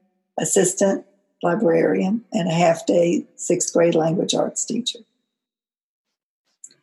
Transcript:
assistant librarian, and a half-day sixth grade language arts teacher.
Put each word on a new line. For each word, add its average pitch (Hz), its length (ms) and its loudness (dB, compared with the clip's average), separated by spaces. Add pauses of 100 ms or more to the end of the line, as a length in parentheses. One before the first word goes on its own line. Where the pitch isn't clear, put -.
(380)
assistant - 680 0 (360)
librarian, 180 920 0
and 180 160 -2
a 160 40 -2
half-day 170 720 0 (120)
sixth - 340 -2
grade 170 240 2
language 165 380 0
arts - 320 -4
teacher. - 340 -6 (1800)